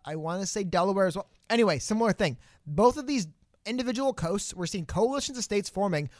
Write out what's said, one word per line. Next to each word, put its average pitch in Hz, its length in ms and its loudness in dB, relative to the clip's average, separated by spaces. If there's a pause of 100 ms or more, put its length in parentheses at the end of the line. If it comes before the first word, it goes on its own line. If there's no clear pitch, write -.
I 156 120 -8
wanna 175 300 -6
say 202 180 -4
Delaware 185 420 2
as 175 100 0
well. 196 120 -8 (220)
Anyway, 214 280 4
similar 220 340 2
thing. 156 260 0 (280)
Both 208 300 4
of 277 100 -6
these 247 220 -2 (380)
individual 254 480 0
coasts, - 400 -4
we're 180 100 -6
seeing 170 220 -6
coalitions 254 500 -2
of 233 80 -6
states 208 240 -2
forming 175 400 -2 (120)